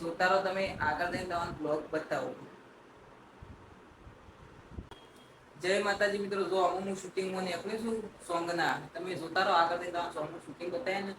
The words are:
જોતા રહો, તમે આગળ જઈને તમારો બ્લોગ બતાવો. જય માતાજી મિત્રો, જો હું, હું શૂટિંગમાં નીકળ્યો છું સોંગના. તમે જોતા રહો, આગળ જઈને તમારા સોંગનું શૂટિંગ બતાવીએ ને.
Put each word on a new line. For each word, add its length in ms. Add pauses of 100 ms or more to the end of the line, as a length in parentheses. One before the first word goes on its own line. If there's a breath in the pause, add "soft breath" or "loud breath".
જોતા 300
રહો, 120
તમે 220 (160)
આગળ 320
જઈને 180
તમારો 220
બ્લોગ 280 (120)
બતાવો. 380 (3250)
જય 220
માતાજી 400
મિત્રો, 200
જો 240
હું, 160
હું 120
શૂટિંગમાં 480
નીકળ્યો 380
છું 140 (300)
સોંગના. 480 (180)
તમે 300
જોતા 220
રહો, 100
આગળ 240
જઈને 140
તમારા 200
સોંગનું 340
શૂટિંગ 280
બતાવીએ 320
ને. 120